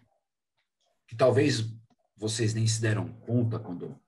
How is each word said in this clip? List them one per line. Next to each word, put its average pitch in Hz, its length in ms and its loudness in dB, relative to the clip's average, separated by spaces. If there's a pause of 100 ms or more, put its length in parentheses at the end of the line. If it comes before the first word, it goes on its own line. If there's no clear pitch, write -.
(1080)
que - 80 -14
talvez 123 480 4 (540)
vocês 110 360 -2
nem 113 140 2
se - 140 0
deram 104 260 0 (140)
conta 113 360 0
quando - 400 -10 (100)